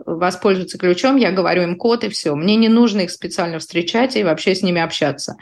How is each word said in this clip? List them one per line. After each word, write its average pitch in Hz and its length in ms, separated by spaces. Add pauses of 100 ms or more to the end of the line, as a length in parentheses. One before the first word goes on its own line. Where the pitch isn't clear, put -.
воспользоваться 180 720
ключом, 185 380
я 226 140
говорю 180 320
им 175 140
код, 233 260
и 208 60
все. 165 260
Мне 180 220
не 226 120
нужно 226 340
их 180 100
специально 170 480
встречать 226 560
и 214 80
вообще 185 320
с 190 60
ними 180 180
общаться. 151 600